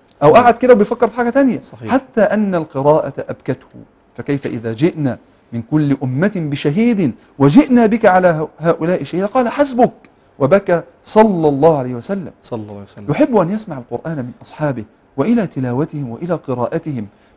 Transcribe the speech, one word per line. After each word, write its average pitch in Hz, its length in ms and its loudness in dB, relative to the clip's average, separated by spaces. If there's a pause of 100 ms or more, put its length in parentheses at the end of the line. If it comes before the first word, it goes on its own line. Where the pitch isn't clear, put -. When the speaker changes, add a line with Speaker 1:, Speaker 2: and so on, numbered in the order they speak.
(240)
Speaker 1:
أو 147 100 8
Speaker 2:
نعم. 240 100 6
Speaker 1:
قعد 240 100 6
كده 247 200 4
وبيفكر 226 340 0
في 233 80 -6
حاجة 240 140 -2
تانية. 247 300 2
Speaker 2:
صحيح. - 340 -12
Speaker 1:
حتى 269 280 -2
أن 196 340 0
القراءة 147 580 0 (160)
أبكته، - 360 -8 (520)
فكيف 139 300 -4
إذا 113 260 -6
جئنا 127 440 -2 (360)
من 117 80 -6
كل 143 420 -2
أمة 139 320 -2
بشهيد 165 800 -2 (260)
وجئنا 240 460 6
بك 226 200 0
على 185 220 4
ه-، 156 220 0 (100)
هؤلاء 165 440 -2
شهيدا؟ 170 220 -4
قال: 240 240 0
"حسبك"، 262 420 0 (480)
وبكى 175 420 2 (240)
صلى 202 440 4
الله 147 280 4
عليه 127 180 -4
وسلم. 156 360 -10 (120)
Speaker 2:
صلى 113 180 -10
الله 104 120 -14
عليه 101 100 -16
وسلم. 104 260 -20
Speaker 1:
يحب 240 280 2
أن 175 140 0
يسمع 208 260 -8
القرآن 127 400 -10
من 123 140 -8 (100)
أصحابه 135 420 -6 (340)
وإلى 208 300 0
تلاوتهم 135 640 -6
وإلى 165 240 -8
قراءتهم. 131 720 -6 (300)